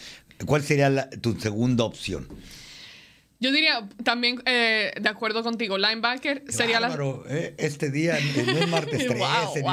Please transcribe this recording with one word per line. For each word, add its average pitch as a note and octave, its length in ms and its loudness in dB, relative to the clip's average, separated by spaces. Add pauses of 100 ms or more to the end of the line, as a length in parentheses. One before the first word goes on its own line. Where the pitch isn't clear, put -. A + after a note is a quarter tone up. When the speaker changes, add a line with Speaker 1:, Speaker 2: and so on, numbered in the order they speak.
(440)
Speaker 1:
¿Cuál C#3+ 180 4
sería C#3 280 4
la, C3+ 180 2
tu G#2 320 -2
segunda A#2 440 2
opción? F2 440 -6 (1120)
Speaker 2:
Yo C4 120 2
diría C#4+ 360 2 (140)
también, A#3+ 440 0
eh, A3+ 540 2
de A3 80 2
acuerdo G#3+ 360 -2
contigo, A3 340 -2
linebacker A#3+ 640 0
Speaker 1:
Qué - 80 -14
Speaker 2:
sería A3+ 300 2
la A#3 80 2
Speaker 1:
bárbaro, C#3 400 -2
¿eh? D3 280 -4
Este D3+ 320 -2
día, D#3 300 2
eh, C#3+ 260 0
no - 140 2
es - 100 2
martes - 300 0
Speaker 2:
<laughs> C4 80 0
Speaker 1:
trece, B3 100 0
Speaker 2:
Wow, F#3+ 380 0
Speaker 1:
ni D3 80 -2
Speaker 2:
wow, - 100 0